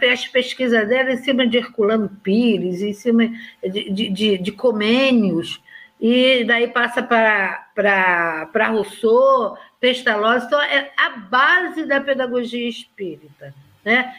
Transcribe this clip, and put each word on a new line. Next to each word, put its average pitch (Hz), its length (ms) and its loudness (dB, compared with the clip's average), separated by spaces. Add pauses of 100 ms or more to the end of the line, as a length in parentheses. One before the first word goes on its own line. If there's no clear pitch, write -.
(120)
as 247 160 -6
pesquisas 247 600 0
dela 254 240 0
em 247 40 -2
cima 247 300 0
de 226 100 0
Herculano 220 520 0 (140)
Pires, 190 600 0
em 208 100 -4
cima 226 360 2 (340)
de, 196 280 -6
de, 208 200 -2
de, 202 280 0
de 180 140 -6
Comênios, 220 1080 0 (400)
e 254 440 4
daí 233 240 0
passa 240 340 -2
pra, 214 720 0
pra, 180 800 0
pra 214 160 2
Rousseau, 226 880 2 (240)
Pestalozzi, 240 680 0
então 294 140 0
é 277 360 -2
a 339 140 0
base 302 760 0
da 277 140 0
pedagogia 247 680 -4
espírita, 151 840 -14 (300)
né? 247 340 -2